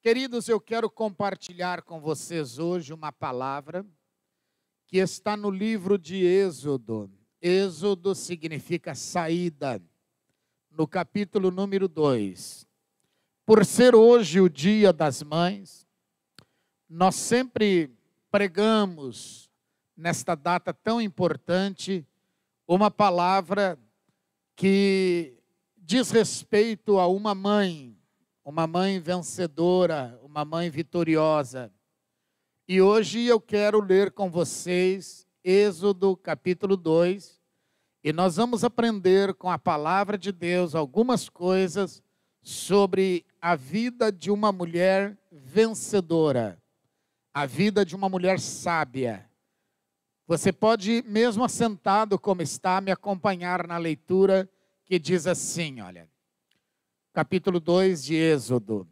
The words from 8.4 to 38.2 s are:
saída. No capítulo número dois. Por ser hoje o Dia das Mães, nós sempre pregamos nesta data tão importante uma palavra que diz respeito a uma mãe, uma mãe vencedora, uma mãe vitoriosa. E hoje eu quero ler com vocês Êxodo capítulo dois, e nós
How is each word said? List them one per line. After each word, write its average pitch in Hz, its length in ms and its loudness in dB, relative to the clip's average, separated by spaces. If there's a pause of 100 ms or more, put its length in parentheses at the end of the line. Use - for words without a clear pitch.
saída. 160 840 -4 (880)
No 156 200 -4
capítulo 190 640 -2
número 196 340 -2
dois. 131 800 -4 (800)
Por 214 180 8
ser 247 300 6
hoje 220 460 8
o 185 80 8
Dia 190 440 4
das 156 300 -2
Mães, 151 640 -6 (1040)
nós 175 240 2
sempre 214 760 0 (400)
pregamos 196 1200 -2 (480)
nesta 170 380 -4
data 170 400 -4
tão 233 260 -4
importante 185 1040 -4 (600)
uma 196 240 4
palavra 185 880 0 (800)
que 190 840 2 (380)
diz 208 340 -2
respeito 214 880 0
a 180 80 4
uma 196 300 -2
mãe, 190 600 -2 (480)
uma 156 220 -4
mãe 185 320 -2
vencedora, 165 1200 -2
uma 147 240 -8
mãe 165 240 -6
vitoriosa. 156 1040 -2 (920)
E 190 160 4
hoje 208 420 2
eu 233 160 4
quero 208 400 2
ler 190 300 2
com 196 180 -6
vocês 180 960 -4 (200)
Êxodo 190 720 2
capítulo 180 600 -2
dois, 175 640 0 (600)
e 151 100 -2
nós 175 220 0